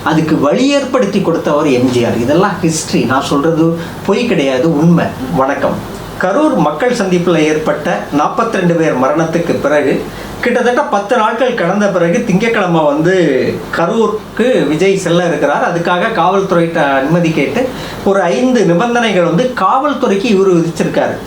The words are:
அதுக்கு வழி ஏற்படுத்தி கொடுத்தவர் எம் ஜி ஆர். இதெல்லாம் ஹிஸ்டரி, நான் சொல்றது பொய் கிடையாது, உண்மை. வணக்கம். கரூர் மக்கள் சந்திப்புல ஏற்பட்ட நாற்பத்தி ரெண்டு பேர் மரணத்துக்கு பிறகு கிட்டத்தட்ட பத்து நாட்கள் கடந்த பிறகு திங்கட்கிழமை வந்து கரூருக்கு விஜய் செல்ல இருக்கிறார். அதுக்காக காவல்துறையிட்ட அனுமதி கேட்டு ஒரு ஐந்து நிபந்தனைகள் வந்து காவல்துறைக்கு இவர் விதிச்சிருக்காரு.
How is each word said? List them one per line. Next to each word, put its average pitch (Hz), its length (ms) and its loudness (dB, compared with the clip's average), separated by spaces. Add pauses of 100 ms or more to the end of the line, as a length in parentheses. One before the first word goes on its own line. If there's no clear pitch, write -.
அதுக்கு 156 360 0
வழி 185 300 2
ஏற்படுத்தி 247 520 0
கொடுத்தவர் 156 460 0
எம் 127 240 2
ஜி 120 140 2
ஆர். 107 120 -2
இதெல்லாம் 165 440 2
ஹிஸ்டரி, 160 440 0
நான் 120 160 0
சொல்றது 160 580 0 (260)
பொய் 233 200 0
கிடையாது, 143 540 0
உண்மை. 170 260 4 (300)
வணக்கம். - 560 -2 (300)
கரூர் 254 340 2
மக்கள் 175 400 0
சந்திப்புல 180 420 0
ஏற்பட்ட 156 600 0 (200)
நாற்பத்தி 151 340 -2
ரெண்டு 180 220 0
பேர் 151 260 0
மரணத்துக்கு 160 640 0
பிறகு 143 420 0 (380)
கிட்டத்தட்ட 247 400 0
பத்து 208 360 -2
நாட்கள் 226 360 0
கடந்த 190 320 0
பிறகு 170 400 0
திங்கட்கிழமை 190 580 0
வந்து 156 300 2 (640)
கரூருக்கு 214 920 0
விஜய் 175 300 2
செல்ல 170 280 0
இருக்கிறார். 147 480 0
அதுக்காக 180 380 0
காவல்துறையிட்ட 180 840 0
அனுமதி 160 380 2
கேட்டு 160 380 -2 (360)
ஒரு 196 160 2
ஐந்து 220 440 2
நிபந்தனைகள் 196 580 2
வந்து 175 320 0
காவல்துறைக்கு 233 680 0
இவர் 190 300 4
விதிச்சிருக்காரு. 160 640 0 (120)